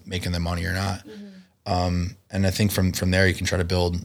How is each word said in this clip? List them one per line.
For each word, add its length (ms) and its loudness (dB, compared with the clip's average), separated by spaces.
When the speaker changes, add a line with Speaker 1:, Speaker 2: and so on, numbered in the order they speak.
Speaker 1:
making 260 -4
them 120 -2
money 200 -2
or 80 -4
not. 340 -4
Speaker 2:
Mm-hmm. 120 -16
Speaker 1:
Um, 500 0
and 160 2
I 40 2
think 200 2
from, 220 2
from 180 0
there, 160 6
you 80 4
can 100 -4
try 120 0
to 80 0
build 400 2